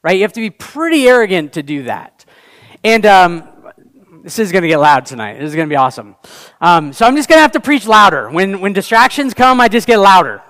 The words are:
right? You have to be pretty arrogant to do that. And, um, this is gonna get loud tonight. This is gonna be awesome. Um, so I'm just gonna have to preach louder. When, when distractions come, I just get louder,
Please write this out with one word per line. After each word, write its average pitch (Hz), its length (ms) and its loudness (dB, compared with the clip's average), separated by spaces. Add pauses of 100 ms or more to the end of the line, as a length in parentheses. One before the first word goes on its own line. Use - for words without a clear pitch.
right? 175 140 -2
You 190 60 0
have 208 100 -2
to - 80 -14
be 220 100 -6
pretty 294 600 -2
arrogant 190 440 0
to 165 80 -8
do 143 220 -10
that. - 400 -14 (580)
And, 220 240 0
um, 180 420 4 (760)
this 175 140 -14
is 214 140 -4
gonna 170 160 -2
get 160 100 0
loud 143 300 2
tonight. 110 320 -14
This 151 100 -10
is 151 60 -10
gonna 160 120 -4
be 147 80 -6
awesome. 123 400 -4 (460)
Um, 160 320 0
so 226 140 0
I'm 254 80 2
just 294 120 -4
gonna 320 140 6
have 302 120 2
to 311 60 -2
preach 262 280 -4
louder. 190 420 2
When, 190 320 -4
when 196 100 -4
distractions 233 640 -2
come, 254 260 2
I 240 80 4
just 220 200 -2
get 233 100 2
louder, 185 520 2